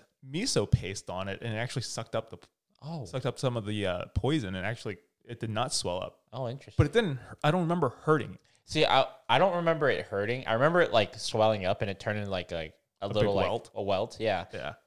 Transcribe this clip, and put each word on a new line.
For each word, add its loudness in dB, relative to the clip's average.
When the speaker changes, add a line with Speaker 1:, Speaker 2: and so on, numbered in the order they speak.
Speaker 1:
miso -2
paste -4
on -6
it, -6
and -6
it -4
actually -4
sucked -8
up -4
the -16
Speaker 2:
Oh. -10
Speaker 1:
sucked -8
up -4
some 0
of -6
the, -2
uh, -2
poison, 0
and -6
actually -8
it -14
did -6
not -2
swell -4
up. -10
Speaker 2:
Oh, -6
interesting. -12
Speaker 1:
But 4
it -8
didn't 2
hu-, -16
I 4
don't 2
remember 2
hurting. 0
Speaker 2:
See, 2
I, 6
I 6
don't 4
remember 2
it 0
hurting. -2
I 2
remember 4
it, 2
like, 4
swelling 2
up 0
and -2
it -10
turning, -4
like, -4
like, -6
a -4
Speaker 1:
A -4
big -4
Speaker 2:
little, 4
like, 4
Speaker 1:
welt? -4
Speaker 2:
a -4
welt, -2
yeah. 0
Speaker 1:
Yeah. -8